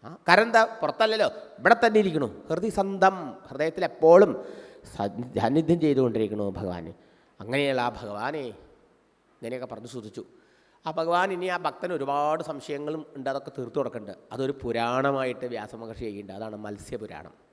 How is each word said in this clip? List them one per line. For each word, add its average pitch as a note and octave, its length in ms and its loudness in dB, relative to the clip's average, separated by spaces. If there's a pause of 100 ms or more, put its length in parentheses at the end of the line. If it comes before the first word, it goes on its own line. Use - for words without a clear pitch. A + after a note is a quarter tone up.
ആ, A#2+ 140 -18 (100)
കാരണം G3 220 10
എന്താ? A3+ 140 8 (180)
പുറത്തല്ലല്ലോ, G#3+ 480 2 (300)
ഇവിടെ G3 160 6 (100)
തന്നെ G#3+ 180 6
ഇരിക്കണു. D#3 240 0 (220)
ഹൃദി F3 200 -2 (100)
സന്തം, F#3+ 360 4 (340)
ഹൃദയത്തിൽ D#3+ 420 -2
എപ്പോഴും E3+ 400 8 (640)
സ-, G2+ 220 -6 (240)
സാന്നിധ്യം D3+ 460 2
ചെയ്തുകൊണ്ടിരിക്കണു A2 600 0 (140)
ഭഗവാൻ. F2+ 260 -8 (560)
അങ്ങനെയുള്ള C3+ 400 -2
ആ A#2+ 80 0
ഭഗവാനെ A#2 560 -8 (920)
ഇങ്ങനെയൊക്കെ B2 360 -10
പറഞ്ഞു A2 140 -16
സ്തുതിച്ചു. A2 360 -14 (640)
ആ D#3+ 60 -8
ഭഗവാൻ E3+ 420 0
ഇനി F3+ 220 -6
ആ - 100 -2
ഭക്തന് F3 280 -6
ഒരുപാട് D3 500 -2
സംശയങ്ങളും D3 580 -8 (140)
ഉണ്ട്, C3+ 140 -8
അതൊക്കെ C3+ 280 -6
തീർത്തു B2 220 -6
കൊടുക്കുന്നുണ്ട്. A2 400 -8 (140)
അതൊരു C3+ 280 -2
പുരാണമായിട്ട് B2+ 840 0
വ്യാസമഹർഷി A2+ 540 -10
ചെയ്യുന്നുണ്ട്. G2+ 340 -10
അതാണ് G#2+ 220 -10
മത്സ്യപുരാണം. G#2 800 -12 (200)